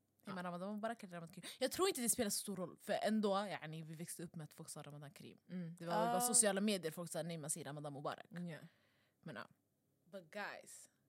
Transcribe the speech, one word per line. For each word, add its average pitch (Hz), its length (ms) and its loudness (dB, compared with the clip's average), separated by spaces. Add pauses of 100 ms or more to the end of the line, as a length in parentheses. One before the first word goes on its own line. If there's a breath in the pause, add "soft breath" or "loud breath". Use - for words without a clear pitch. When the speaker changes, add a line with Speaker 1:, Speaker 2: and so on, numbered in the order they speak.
(240)
Speaker 1:
Ja. 202 60 -4
Speaker 2:
Är 185 40 -4
man 180 100 -2
Ramadan 180 300 -2
Mubarak 220 280 -2
eller 185 120 -12
Ramadan 170 200 -8
Karim? - 140 -10 (100)
Jag 277 140 4
tror 370 160 4
inte 311 120 2
det 240 80 4
spelar 208 220 4
så - 100 2
stor 196 160 -2
roll, 170 260 -4
för 208 100 -2
ändå, 214 440 6
yani, 160 460 -2
vi 160 120 -10
växte 165 280 -6
upp 170 120 -8
med 156 100 -8
att - 80 -12
folk 160 160 -12
sa 151 140 -8
Ramadan 147 280 -12
Karim. - 280 -16 (100)
Speaker 1:
Mm. 175 300 -4
Speaker 2:
Det 170 80 -6
var 170 120 0
väl 220 80 6
bara 240 80 4
Speaker 3:
Ja. 247 60 6
Speaker 2:
sociala 220 400 6
medier, 190 320 2
folk 170 200 -6
sa 160 100 0
nej, 170 160 -4
man 147 120 -2
säger 156 160 -4
Ramadan 147 260 -6
Mubarak. 143 380 -6
Speaker 1:
Ja. 170 280 -6 (640 soft breath)
Speaker 2:
Men - 160 -10
ja. - 120 -8 (560)
But 170 260 -14
guys, - 600 -8 (180)